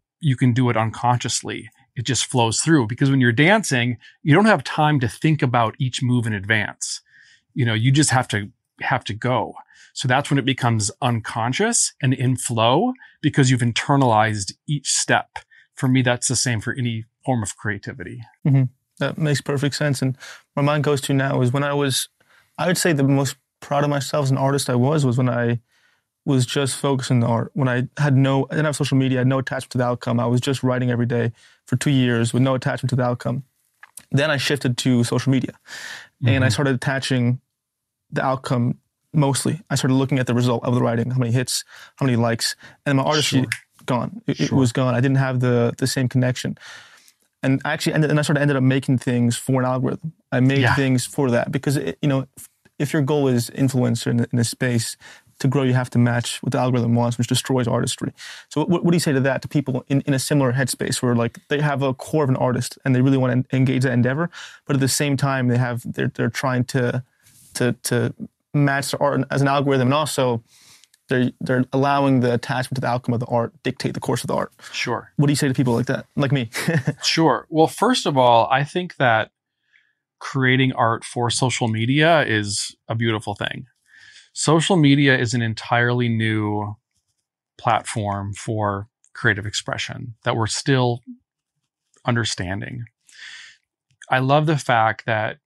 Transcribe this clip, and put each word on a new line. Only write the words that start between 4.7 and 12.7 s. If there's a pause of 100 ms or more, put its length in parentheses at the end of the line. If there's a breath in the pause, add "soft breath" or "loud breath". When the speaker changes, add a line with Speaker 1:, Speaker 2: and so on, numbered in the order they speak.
Speaker 1:
to
think
about
each
move
in
advance. (520 soft breath)
You
know,
you
just
have
to, (320)
have
to
go. (400 soft breath)
So
that's
when
it
becomes (100)
unconscious
and
in
flow (280 loud breath)